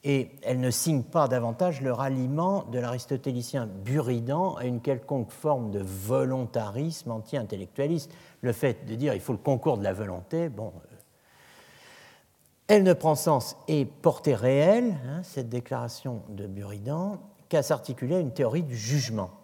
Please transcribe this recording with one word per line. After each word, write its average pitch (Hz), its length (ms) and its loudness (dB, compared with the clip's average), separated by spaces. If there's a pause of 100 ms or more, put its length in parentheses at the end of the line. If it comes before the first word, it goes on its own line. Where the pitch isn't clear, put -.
Et 139 280 0 (100)
elle 127 180 0
ne 127 120 2
signe 139 320 2
pas 151 240 2
davantage 127 540 0
le 131 100 0
ralliement 135 720 0
de 120 160 -4
l'aristotélicien 123 880 -4
Buridan 123 880 -2
à - 80 -8
une 123 180 -2
quelconque 127 480 -2
forme 131 400 -2
de 101 100 -2
volontarisme 117 1300 -2
anti-intellectualiste. 113 1000 -4 (300)
Le 123 100 0
fait 117 340 0
de 110 100 -6
dire « 135 180 0
il - 60 -2
faut - 140 -4
le 101 40 -2
concours 135 400 2
de 101 60 -4
la 98 100 2
volonté », 104 560 -4
bon, 107 240 -10
euh, - 220 -20 (1700)
elle 208 140 10
ne 185 120 8
prend 160 200 4
sens 147 440 2 (100)
et 151 180 2
portée - 480 2
réelle, 160 640 6 (100)
hein, 147 160 -6
cette 131 280 -8
déclaration 120 800 -6
de 101 180 -10
Buridan, 107 720 -6 (300)
qu'à 156 120 4
s'articuler 135 540 -2
à 185 40 4
une 135 140 -2
théorie 139 300 0
du 123 140 -6
jugement. 110 540 -2 (120)